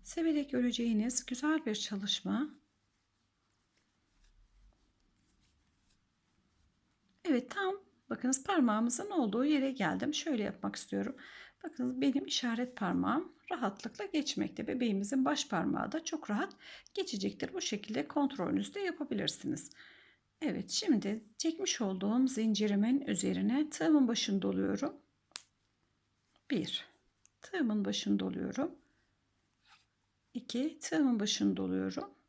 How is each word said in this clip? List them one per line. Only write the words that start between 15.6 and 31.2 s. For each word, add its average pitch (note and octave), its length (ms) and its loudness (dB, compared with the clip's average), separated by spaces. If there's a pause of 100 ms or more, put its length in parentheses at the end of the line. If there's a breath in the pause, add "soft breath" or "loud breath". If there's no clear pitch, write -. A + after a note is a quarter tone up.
da D#4+ 120 -4
çok - 260 -6
rahat A3 260 -2 (380 loud breath)
geçecektir. A#3 600 -4
Bu F#4+ 80 -6
şekilde A3 460 -4
kontrolünüzü C#4+ 680 0
de G4+ 60 -6
yapabilirsiniz. - 920 -4 (680 loud breath)
Evet, - 280 -2
şimdi A3 540 0 (140)
çekmiş D#4+ 440 -2
olduğum G#3 460 2
zincirimin G#3+ 760 2
üzerine G#3 680 2
tığımın D4+ 380 6
başını G#3 340 2
doluyorum. G3 520 0 (1600)
Bir, - 380 -4 (520)
tığımın G#3+ 440 0
başını G3+ 340 0
doluyorum. F#3+ 560 -4 (1600 soft breath)
İki, B3 460 -4
tığımın C4+ 400 4
başını G3+ 380 2